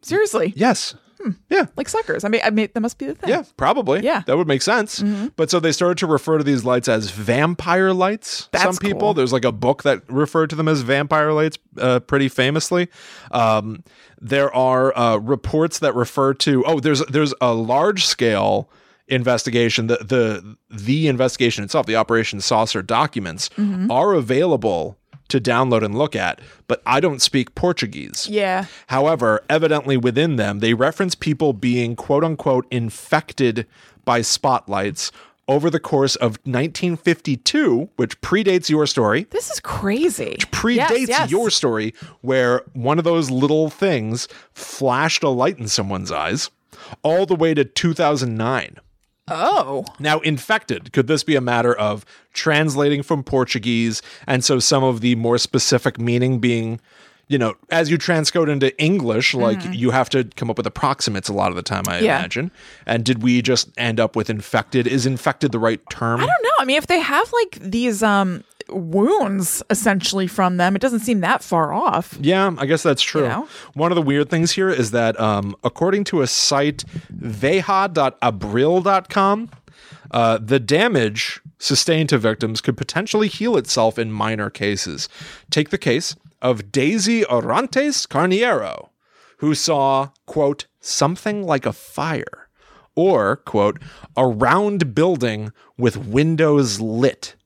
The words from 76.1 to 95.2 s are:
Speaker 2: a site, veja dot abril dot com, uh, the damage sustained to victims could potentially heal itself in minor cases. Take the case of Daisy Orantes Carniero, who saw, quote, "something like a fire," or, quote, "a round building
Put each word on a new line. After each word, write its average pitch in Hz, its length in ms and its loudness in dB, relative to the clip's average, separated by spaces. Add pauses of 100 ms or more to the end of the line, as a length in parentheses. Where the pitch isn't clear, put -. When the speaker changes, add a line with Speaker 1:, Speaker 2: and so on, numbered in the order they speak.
Speaker 2:
a 131 40 2
site, 143 580 0 (280)
veja 180 800 -2
dot 139 280 0
abril 120 640 0
dot 185 260 2
com, 202 420 0 (600)
uh, 113 300 2
the 113 200 2
damage 131 800 0 (180)
sustained 160 520 0
to 143 80 4
victims 110 420 -2
could 123 160 -2
potentially 208 520 -2
heal 220 280 -2
itself 113 420 0
in 110 140 -2
minor 107 380 -4
cases. 95 580 -6 (420)
Take 151 200 -2
the 196 80 -2
case 139 360 -2 (280)
of 110 280 -2
Daisy 202 540 2
Orantes 254 800 0
Carniero, 170 840 0 (500)
who 151 160 2
saw, 139 540 2 (180)
quote, 143 400 -2 (140)
"something 196 640 -2
like 147 220 -2
a 113 60 -2
fire," - 760 -8 (460)
or, 139 420 4
quote, 104 420 0 (380)
"a 131 100 4
round 143 680 2
building 120 580 0 (260)